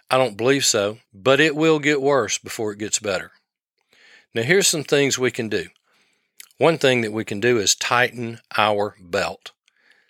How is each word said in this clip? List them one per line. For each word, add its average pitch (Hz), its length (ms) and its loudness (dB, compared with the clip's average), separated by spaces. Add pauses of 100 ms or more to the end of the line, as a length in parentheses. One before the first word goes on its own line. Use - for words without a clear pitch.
(120)
I 131 60 2
don't 110 200 0
believe 131 260 2
so, 107 340 0 (160)
but 131 240 2
it 151 160 4
will 156 240 2
get 143 240 0
worse 135 340 0
before 107 360 -8
it 104 80 -14
gets 104 180 -4
better. 98 320 -6 (1040)
Now, 113 80 -2
here's 180 240 2
some 151 160 -2
things 143 360 0
we 127 120 0
can 113 180 -6
do. 101 180 -4 (920)
One 160 200 4
thing 127 240 2
that 107 100 -4
we 110 120 -6
can 104 140 -8
do 120 200 2
is - 180 0
tighten 120 640 -2 (160)
our 104 420 0
belt. 87 540 -6 (580)